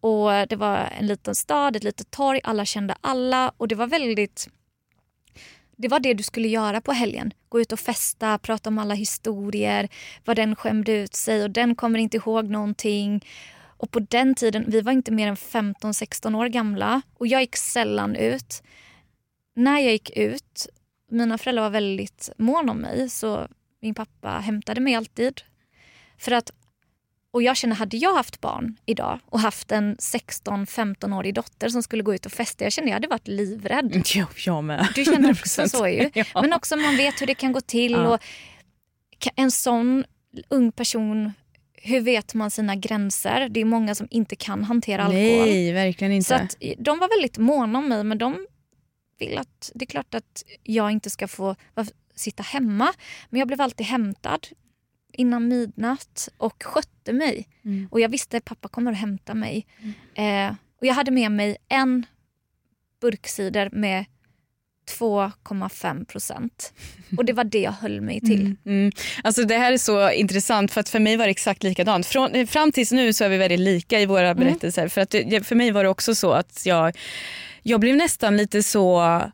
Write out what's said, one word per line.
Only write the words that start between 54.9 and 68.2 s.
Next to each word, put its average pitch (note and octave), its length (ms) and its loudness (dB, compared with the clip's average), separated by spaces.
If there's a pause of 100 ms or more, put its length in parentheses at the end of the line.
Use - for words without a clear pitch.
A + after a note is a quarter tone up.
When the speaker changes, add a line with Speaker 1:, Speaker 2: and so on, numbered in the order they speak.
Speaker 1:
innan A#3+ 340 2
midnatt A#3+ 880 -2
och - 260 -4
skötte - 500 -4
mig. C4+ 340 -2 (180)
Speaker 2:
Mm. G3 260 -4
Speaker 1:
Och A3+ 80 2
jag A3+ 100 4
visste A#3+ 280 -4
att A#3 80 -4
pappa - 240 -16
kommer A#3+ 220 -2
att G3+ 60 -4
hämta G3+ 360 -6
mig. A3 340 -6 (480)
Speaker 2:
Mm. G3+ 340 0
Speaker 1:
Eh, G#3+ 60 -8 (260)
och B3 60 -2
jag C4 60 4
hade C4+ 180 0
med A#3 200 2
mig G#3 260 0 (120)
en C4 360 2 (960)
burksider G3+ 720 -2
med G3 340 -2 (920)
två G#3 340 0 (120)
komma F#3+ 260 -6
fem F3+ 360 -6
procent. - 680 -10 (440)
Och B3 80 2
det A#3+ 80 2
var A#3+ 100 2
det G#3+ 160 0
jag G3 120 0
höll G#3 300 -6
mig G#3 180 -4
till. G#3+ 220 4